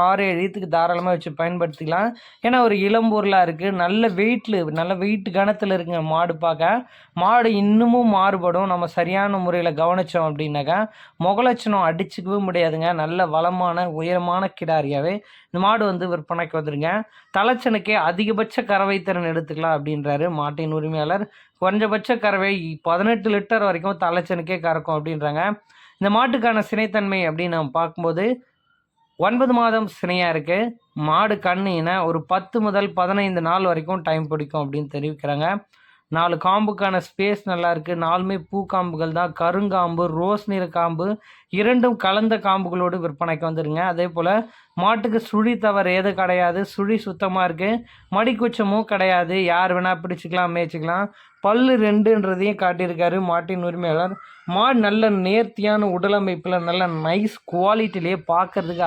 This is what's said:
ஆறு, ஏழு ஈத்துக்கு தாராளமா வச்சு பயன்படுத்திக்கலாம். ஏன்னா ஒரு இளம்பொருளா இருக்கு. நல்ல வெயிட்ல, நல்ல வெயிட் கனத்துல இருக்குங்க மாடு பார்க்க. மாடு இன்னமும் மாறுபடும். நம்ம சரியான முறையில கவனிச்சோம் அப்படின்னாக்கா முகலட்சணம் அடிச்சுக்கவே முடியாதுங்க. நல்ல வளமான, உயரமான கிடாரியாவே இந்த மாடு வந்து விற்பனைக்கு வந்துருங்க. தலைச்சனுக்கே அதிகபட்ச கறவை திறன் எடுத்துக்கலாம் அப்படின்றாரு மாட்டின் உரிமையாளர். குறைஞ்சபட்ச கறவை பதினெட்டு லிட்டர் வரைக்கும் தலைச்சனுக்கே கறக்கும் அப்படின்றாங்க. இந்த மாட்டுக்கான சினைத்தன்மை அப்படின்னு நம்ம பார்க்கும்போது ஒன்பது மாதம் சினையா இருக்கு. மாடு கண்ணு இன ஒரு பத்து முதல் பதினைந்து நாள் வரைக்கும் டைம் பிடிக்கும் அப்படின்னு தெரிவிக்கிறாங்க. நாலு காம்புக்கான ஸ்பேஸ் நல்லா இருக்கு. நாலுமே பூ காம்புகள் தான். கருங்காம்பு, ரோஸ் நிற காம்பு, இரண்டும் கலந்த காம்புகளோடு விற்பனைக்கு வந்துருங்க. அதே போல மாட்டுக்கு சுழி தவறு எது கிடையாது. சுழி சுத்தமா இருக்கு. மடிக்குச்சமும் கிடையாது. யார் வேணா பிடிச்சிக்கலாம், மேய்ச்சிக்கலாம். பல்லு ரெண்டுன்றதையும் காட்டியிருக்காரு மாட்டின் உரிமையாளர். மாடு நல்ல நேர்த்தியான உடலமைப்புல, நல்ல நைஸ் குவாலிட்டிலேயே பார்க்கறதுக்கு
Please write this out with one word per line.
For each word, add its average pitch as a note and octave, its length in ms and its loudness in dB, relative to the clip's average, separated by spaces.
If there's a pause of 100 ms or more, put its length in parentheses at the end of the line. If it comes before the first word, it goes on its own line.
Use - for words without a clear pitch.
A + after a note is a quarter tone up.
ஆறு, G3 240 2
ஏழு E3+ 140 0
ஈத்துக்கு F#3 280 -6
தாராளமா F3 420 2
வச்சு E3+ 180 -4
பயன்படுத்திக்கலாம். E3+ 800 -2 (340)
ஏன்னா B3 140 2 (100)
ஒரு G#3 80 4 (100)
இளம்பொருளா G#3 560 4
இருக்கு. E3+ 260 0 (140)
நல்ல G#3+ 360 2
வெயிட்ல, G#3+ 460 0 (160)
நல்ல F3 160 -2
வெயிட் G3 400 -2
கனத்துல G3+ 420 0
இருக்குங்க E3+ 240 -2 (120)
மாடு E3+ 240 2
பார்க்க. E3 340 0 (440)
மாடு A3+ 360 4 (100)
இன்னமும் A#3 540 4
மாறுபடும். F#3+ 580 2
நம்ம F3 240 -2
சரியான F#3+ 480 0
முறையில E3+ 260 0 (100)
கவனிச்சோம் F3 480 0
அப்படின்னாக்கா D3 500 -2 (460)
முகலட்சணம் G#3 640 2
அடிச்சுக்கவே F#3+ 580 -4
முடியாதுங்க. E3 420 0 (140)
நல்ல E3+ 240 0
வளமான, F3 600 0 (120)
உயரமான F3 600 -2
கிடாரியாவே D#3 560 -2 (340)
இந்த F3 160 -6
மாடு G#3+ 260 2
வந்து F3+ 180 -4
விற்பனைக்கு E3+ 480 -4
வந்துருங்க. D3+ 320 -4 (440)
தலைச்சனுக்கே A3 640 0 (140)
அதிகபட்ச A3 560 -2
கறவை G3 420 0
திறன் F3 240 -2
எடுத்துக்கலாம் D#3+ 460 -2
அப்படின்றாரு D3 480 -2 (120)
மாட்டின் D3+ 400 -4
உரிமையாளர். D#3+ 460 -2 (380)
குறைஞ்சபட்ச G#3+ 580 0
கறவை G3 340 0 (300)
பதினெட்டு G3 460 0
லிட்டர் G#3 400 0
வரைக்கும் E3+ 360 -2
தலைச்சனுக்கே F3 540 -2
கறக்கும் D#3+ 380 -2
அப்படின்றாங்க. D3+ 460 -2 (560)
இந்த G3 140 2
மாட்டுக்கான A#3 460 2 (100)
சினைத்தன்மை G3+ 480 -2 (120)
அப்படின்னு E3 260 -2
நம்ம D3 180 -2
பார்க்கும்போது E3 500 -2 (960)
ஒன்பது B3 340 2
மாதம் A3 440 2
சினையா F3+ 320 0
இருக்கு. D#3+ 280 0 (500)
மாடு G3+ 360 2
கண்ணு F#3+ 380 0
இன E3 100 0 (140)
ஒரு E3 140 0 (120)
பத்து F#3 300 -2
முதல் G3+ 320 0
பதினைந்து F#3 480 0
நாள் F3+ 280 2
வரைக்கும் E3 380 -2
டைம் D#3+ 240 0
பிடிக்கும் D3+ 320 -4
அப்படின்னு C#3+ 320 -6
தெரிவிக்கிறாங்க. D3 520 -4 (640)
நாலு E3 240 2 (100)
காம்புக்கான G3+ 500 0 (100)
ஸ்பேஸ் G3+ 440 -2
நல்லா E3+ 220 0
இருக்கு. E3 240 -4
நாலுமே F3+ 420 0 (100)
பூ G3 120 -4 (120)
காம்புகள் E3 460 -2
தான். F3 240 -2
கருங்காம்பு, F3 600 0 (120)
ரோஸ் G3+ 340 -2
நிற G3 180 -2
காம்பு, E3+ 380 -2 (540)
இரண்டும் A#3+ 380 4
கலந்த G#3+ 400 2
காம்புகளோடு F#3 640 0
விற்பனைக்கு D#3+ 440 -4
வந்துருங்க. D#3+ 340 -2 (100)
அதே F3 240 0
போல E3+ 140 0 (520)
மாட்டுக்கு A3 380 2 (100)
சுழி G#3+ 280 2
தவறு G3 420 2
எது G3 140 0
கிடையாது. F3+ 520 2
சுழி G3+ 320 -2
சுத்தமா F#3+ 500 -2
இருக்கு. F3 220 -2 (420)
மடிக்குச்சமும் A3 800 0
கிடையாது. F#3 540 2
யார் F3+ 320 2
வேணா F#3 260 0
பிடிச்சிக்கலாம், F3 540 -2
மேய்ச்சிக்கலாம். E3+ 500 -2 (380)
பல்லு B3 400 4
ரெண்டுன்றதையும் G#3 800 2
காட்டியிருக்காரு F3 560 0 (100)
மாட்டின் E3+ 400 -2
உரிமையாளர். F3 460 -2 (400)
மாடு A#3+ 240 4
நல்ல G#3+ 240 2 (240)
நேர்த்தியான G#3 680 0
உடலமைப்புல, F#3 720 0
நல்ல F3+ 160 0 (220)
நைஸ் G3+ 320 0 (140)
குவாலிட்டிலேயே F#3+ 640 0 (140)
பார்க்கறதுக்கு F3 560 0